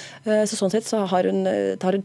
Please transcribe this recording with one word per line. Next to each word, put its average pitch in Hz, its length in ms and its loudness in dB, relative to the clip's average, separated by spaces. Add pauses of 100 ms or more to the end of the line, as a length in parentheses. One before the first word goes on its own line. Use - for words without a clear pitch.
(240)
Eh, 214 240 2
så 220 80 -6
sånn 190 160 0
sett 220 160 -2
så 214 180 0
har 185 220 2
hun, 190 180 0
eh, 101 300 0
tar 185 160 0
hun 196 140 0